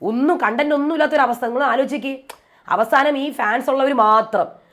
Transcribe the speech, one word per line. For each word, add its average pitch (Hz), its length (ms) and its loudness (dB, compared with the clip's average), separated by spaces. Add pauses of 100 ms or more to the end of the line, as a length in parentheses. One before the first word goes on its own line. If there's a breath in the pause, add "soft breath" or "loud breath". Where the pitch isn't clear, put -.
ഒന്നും 254 340 0
കണ്ടന്റ് 269 380 -2
ഒന്നും 294 200 -2
ഇല്ലാത്തൊരവസ്ഥ. 294 500 0
നിങ്ങൾ 240 180 -2
ആലോചിക്ക്, 262 580 -2 (480 loud breath)
അവസാനം 269 500 2
ഈ 277 140 -4
ഫാൻസ് 233 380 -2
ഉള്ളവർ 269 240 2
മാത്രം, 214 520 2 (260 soft breath)